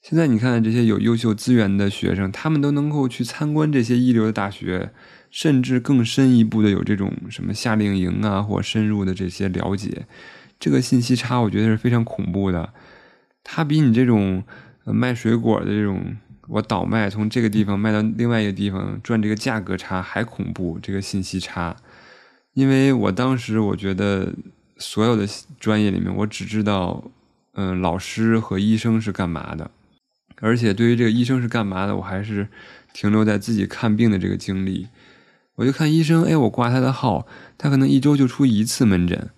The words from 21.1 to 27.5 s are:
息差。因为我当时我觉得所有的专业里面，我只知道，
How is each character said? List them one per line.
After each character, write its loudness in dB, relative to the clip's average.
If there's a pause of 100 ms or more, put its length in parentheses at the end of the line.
息 -6
差。 -8 (760)
因 2
为 4
我 0
当 0
时 -2
我 0
觉 -4
得 -2 (440)
所 -4
有 4
的 0 (340)
专 0
业 2
里 -2
面， -4
我 -2
只 -10
知 -4
道， -2 (420)